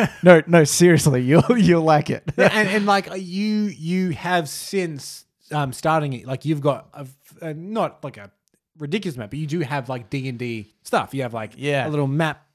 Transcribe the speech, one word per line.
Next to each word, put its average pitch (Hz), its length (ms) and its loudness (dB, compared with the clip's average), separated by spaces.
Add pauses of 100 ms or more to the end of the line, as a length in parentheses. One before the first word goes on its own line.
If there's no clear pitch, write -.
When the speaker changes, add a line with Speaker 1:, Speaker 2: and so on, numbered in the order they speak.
(100)
Speaker 1:
<laughs> - 140 -20
Speaker 2:
No, 175 240 10
no, 170 160 6
seriously, 147 580 4
<laughs> 127 80 0
you'll, 175 260 4
you'll 170 280 4
like 151 260 2
it." - 140 -6 (120)
Speaker 1:
Yeah, 180 160 6
and, 214 160 2
and, 202 160 0
like, 196 300 0
you, 202 520 -2 (120)
you 180 320 -2
have 170 380 -2
since, - 760 -8 (280)
um, 143 200 -4
starting 151 420 -2
it, 120 120 -12
like, 127 180 -8
you've 147 160 -2
got 135 320 -4
a, 143 100 -18
f-, - 400 -20
a, 160 120 -10
not, 185 480 -6
like, 139 140 -12
a 101 160 -20 (460)
ridiculous 151 380 -6
amount, 107 140 -12
but 139 80 -10
you 156 80 -6
do 160 140 -4
have, 139 280 -6
like, 123 220 -10
D 135 180 -6
and 123 100 -8
D 117 440 -10
stuff. 165 320 -4
You 135 80 -4
have, 120 100 -8
like, 110 240 -10
Speaker 2:
Yeah. 139 320 -2
Speaker 1:
a - 0 -
little 147 180 -2
map 147 380 -2 (100)